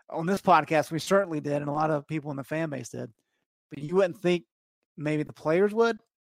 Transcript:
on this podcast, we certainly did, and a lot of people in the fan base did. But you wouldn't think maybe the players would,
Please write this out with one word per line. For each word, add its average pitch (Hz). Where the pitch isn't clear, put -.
on 160
this 190
podcast, 156
we 160
certainly 175
did, 143
and 147
a 143
lot 156
of 143
people 151
in 139
the 139
fan 160
base 131
did. 123
But 147
you 147
wouldn't 185
think 175
maybe 151
the 147
players 185
would, 226